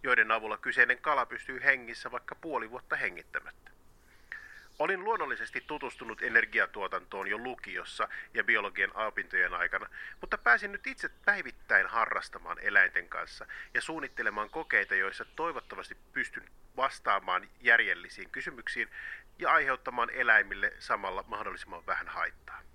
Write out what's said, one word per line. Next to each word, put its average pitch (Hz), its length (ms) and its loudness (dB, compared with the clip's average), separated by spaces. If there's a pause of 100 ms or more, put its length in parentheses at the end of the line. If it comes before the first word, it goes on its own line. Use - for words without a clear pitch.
joiden 117 280 4
avulla 110 260 0
kyseinen 123 440 2
kala 139 240 2
pysyy - 380 -8
hengissä 123 480 0
vaikka - 240 -10
puoli 117 360 -6
vuotta - 240 -6
hengittämättä. - 760 -6 (1080)
Olin 170 240 0
luonnollisesti 135 640 -4
tutustunut 127 540 -8
energiatuotantoon 104 1040 0
jo 101 100 -2
lukiossa 107 680 -6 (260)
ja 117 100 0
biologian 98 540 0
opintojen 95 560 0
aikana, 90 360 -2 (320)
mutta - 160 -4
pääsin 220 340 2
nyt 202 160 -10
itse - 220 -8 (160)
päivittäin 117 600 2
harrastamaan 95 720 -2
eläinten 95 500 4
kanssa - 360 -8 (280)
ja 123 80 -2
suunnittelemaan 113 680 -4
kokeita, 107 460 0
joissa 95 300 0 (100)
toivottavasti 131 600 -6 (160)
pystyn - 300 -6 (340)
vastaamaan 107 720 0 (140)
järjellisiin 104 680 4
kysymyksiin 123 580 -6 (520)
ja 156 140 4
aiheuttamaan 131 560 2
eläimille 104 720 4
samalla 98 480 -2
mahdollisimman 98 580 -8
vähän 90 220 -2
haittaa. - 540 -6 (140)